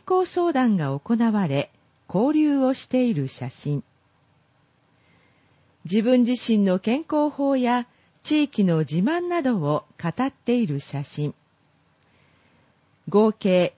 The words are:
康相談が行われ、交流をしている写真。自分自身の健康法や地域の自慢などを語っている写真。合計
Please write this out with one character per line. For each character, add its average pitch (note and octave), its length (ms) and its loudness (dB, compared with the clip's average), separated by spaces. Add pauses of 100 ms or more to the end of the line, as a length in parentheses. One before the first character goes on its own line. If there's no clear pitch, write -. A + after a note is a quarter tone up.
康 F#4 240 0
相 F4 220 0
談 B3 240 2
が C#3 200 -2
行 A#3 180 -2
わ G#3+ 320 0
れ、 C#3 240 -2 (360)
交 B3 260 0
流 D4+ 260 2
を C4 140 2
し - 140 -10
て B3+ 180 0
い A#3 80 0
る C#3 140 -2
写 B2+ 220 -10
真。 D3 340 -6 (2000)
自 F#3+ 180 0
分 B3 200 2
自 A#3+ 120 0
身 A3+ 260 0
の F#3 200 2
健 B3 200 -2
康 D4+ 300 -2
法 C#4 280 -2
や B3 300 -2 (360)
地 D4+ 200 0
域 A3 200 -2
の E3 160 2
自 D3+ 180 -2
慢 E4 300 0
な F4 140 -2
ど B3+ 180 0
を D3 260 -2 (160)
語 F3 240 -4
っ C#4 60 -4
て - 240 -2
い A#3 120 0
る C#3 120 -4
写 C#3 240 -8
真。 D3 300 -6 (1700)
合 G#3 240 4
計 F3+ 460 2